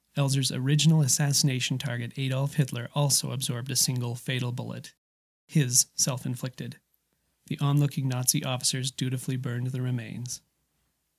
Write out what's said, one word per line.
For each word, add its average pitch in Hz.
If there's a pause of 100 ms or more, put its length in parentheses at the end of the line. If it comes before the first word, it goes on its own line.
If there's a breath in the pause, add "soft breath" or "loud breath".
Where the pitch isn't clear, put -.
(140)
Elzer's 135
original 151
assassination 135
target, 120
Adolf 135
Hitler, 127
also 143
absorbed 123
a 131
single 120
fatal 123
bullet, 120 (540)
his 123
self-inflicted. 123 (680)
The -
onlooking 143
Nazi 127
officers 127
dutifully 131
burned 123
the 127
remains. 123 (760)